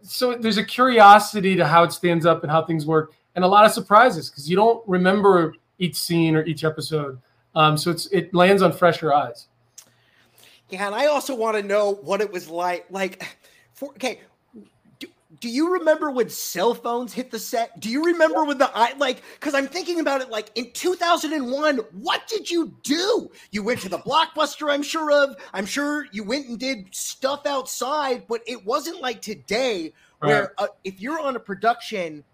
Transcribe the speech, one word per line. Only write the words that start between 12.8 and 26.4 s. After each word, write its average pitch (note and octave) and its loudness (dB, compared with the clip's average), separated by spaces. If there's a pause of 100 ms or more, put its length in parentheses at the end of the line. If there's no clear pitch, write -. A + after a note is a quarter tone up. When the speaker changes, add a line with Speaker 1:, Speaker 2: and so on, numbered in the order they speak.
Speaker 2:
like, F#3+ -8 (360)
for, C#4 -14
okay, A#3 -8 (800)
do, - -20 (320)
do - -10
you C#4+ 0
remember D#4 0
when B3 -2
cell G3 -2
phones A#3+ -6
hit B3+ -10
the A3+ -10
set? A3+ -6
Do G3+ -8
you C4+ -2
remember D#4+ 2
when C#4+ -4
the, C4 2
I, A3+ 0
like, C4 -2 (180)
'cause C#4+ -4
I'm C4+ 0
thinking E4+ -6
about C#4 0
it, B3+ -10
like, G#3+ -8
in B3 -8
two F4+ -2
thousand E4+ 0
and C#4 -4
one, C#4+ 0 (160)
what A3+ -6
did G4+ -6
you E4 -2 (100)
do? F4 -2 (200)
You G#3 -6
went A#3 -2
to F#3 -12
the - -6
Blockbuster, D4+ -2
I'm C#4+ 0
sure D#4 -4
of. C#4 2 (160)
I'm G3 -6
sure C#4+ -4
you G3+ -10
went C4 -6